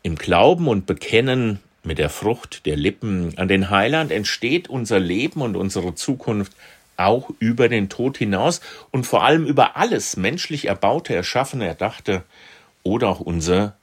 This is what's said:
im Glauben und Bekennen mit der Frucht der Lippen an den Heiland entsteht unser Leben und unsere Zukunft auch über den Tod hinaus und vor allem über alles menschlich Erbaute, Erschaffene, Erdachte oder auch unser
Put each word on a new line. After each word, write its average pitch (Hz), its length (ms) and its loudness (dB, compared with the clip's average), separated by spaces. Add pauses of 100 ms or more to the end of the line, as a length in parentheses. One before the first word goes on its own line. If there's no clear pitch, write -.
im 82 140 -4
Glauben 135 540 4
und 101 160 0
Bekennen 120 720 0 (240)
mit 80 140 -6
der 76 120 0
Frucht - 560 -4
der 76 120 -2
Lippen 90 600 -2
an 92 120 -2
den 95 200 2
Heiland 143 420 2
entsteht 127 580 -2
unser 117 300 0
Leben 104 420 -2
und 107 160 -2
unsere 92 360 -4
Zukunft 113 600 -4 (420)
auch 117 440 2
über 117 280 2
den 107 220 2
Tod - 280 -4
hinaus 110 440 0 (300)
und 127 140 -2
vor 113 200 2
allem 156 200 6
über 135 300 4
alles 165 400 -2
menschlich 139 500 -4
Erbaute, 110 480 0
Erschaffene, 117 540 -2
Erdachte 95 560 -4 (600)
oder 107 260 0
auch 90 100 -2
unser 90 640 0